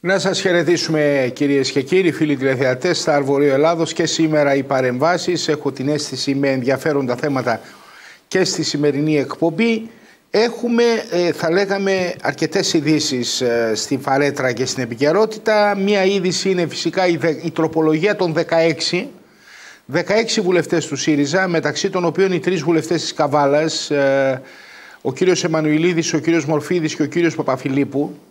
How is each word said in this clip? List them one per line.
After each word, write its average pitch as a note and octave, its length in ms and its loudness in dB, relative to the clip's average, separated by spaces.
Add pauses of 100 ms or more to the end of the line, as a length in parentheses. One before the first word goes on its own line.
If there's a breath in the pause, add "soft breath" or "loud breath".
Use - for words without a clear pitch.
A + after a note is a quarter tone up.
Να F#3+ 120 2
σας F3 220 0
χαιρετήσουμε, D3+ 920 2
κυρίες C#3 360 0
και C#3+ 120 0
κύριοι, F3+ 300 2
φίλοι D3 240 0
τηλεθεατές, C3 640 0
στα D#3 140 0
Αρβορείο C#3 380 2
Ελλάδος. D#3+ 400 2
Και E3+ 140 0
σήμερα D3+ 480 2
οι C#3 80 0
παρεμβάσεις, C#3 880 0
έχω D3 240 -2
την C3+ 160 -4
αίσθηση, C#3+ 460 -4
με C#3 140 0
ενδιαφέροντα C3+ 680 0
θέματα B2+ 440 -2 (680 loud breath)
και F#3 160 0
στη - 180 -4
σημερινή D3 560 0
εκπομπή. E3+ 720 -2 (400 loud breath)
Έχουμε, A#3 520 0 (280)
ε, F3 220 0
θα E3 180 -2
λέγαμε, F#3+ 720 0
αρκετές D#3+ 500 -2
ειδήσεις, C#3+ 680 0
ε, A#2 340 0
στην B2+ 260 -4
φαρέτρα C3+ 520 0
και A#2+ 140 -2
στην - 160 -6
επικαιρότητα. G3+ 920 2
Μία G3 300 2
είδηση F#3+ 460 0
είναι F3 160 2
φυσικά F3 400 -2
η E3+ 100 2
δε-, D3+ 260 0
η E3 80 -4
τροπολογία D#3+ 680 0
των F3 160 0
δεκαέξι. E3 760 0 (800 loud breath)
Δεκαέξι G#3 540 0
βουλευτές F3 460 2
του C#3+ 100 -6
σύριζα, D3+ 520 0
μεταξύ D#3+ 420 0
των F3+ 140 -2
οποίων F#3 280 2
οι F3 60 0
τρεις F3 240 0
βουλευτές D#3+ 400 0
της - 120 -8
Καβάλας, D3 760 0
ε, C3+ 520 2 (600 loud breath)
ο C3 100 -4
κύριος F3+ 320 0
Εμμανουηλίδης, D#3+ 680 0
ο E3 60 0
κύριος E3 260 0
Μορφίδης D#3 500 -2
και - 80 -2
ο D3 40 2
κύριος E3 280 0
Παπαφιλίππου. C#3 800 -2 (160)